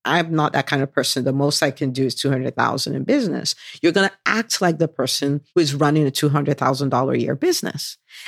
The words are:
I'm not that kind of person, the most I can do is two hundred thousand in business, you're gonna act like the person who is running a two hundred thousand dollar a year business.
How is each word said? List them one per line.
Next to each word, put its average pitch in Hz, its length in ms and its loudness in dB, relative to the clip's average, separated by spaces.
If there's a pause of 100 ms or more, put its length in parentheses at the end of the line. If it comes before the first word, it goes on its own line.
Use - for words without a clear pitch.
I'm 165 300 0
not 151 180 2
that 139 140 0
kind 139 160 0
of 139 100 -4
person, 175 300 -2
the 131 100 0
most 143 300 0
I 147 80 2
can 135 220 -2
do 135 120 0
is 123 120 -2
two - 120 -2
hundred 127 280 -2
thousand 135 400 0
in 135 80 -4
business, 240 500 0 (260)
you're 165 120 4
gonna 196 180 2 (160)
act 220 340 -2
like 170 180 2
the 160 100 0
person 143 520 -2 (140)
who 180 60 4
is 143 140 0
running 147 320 2
a 135 40 0
two 147 180 0
hundred 143 300 0
thousand 135 300 0
dollar 131 240 2
a 123 60 0
year 120 180 -2
business. - 600 -2 (280)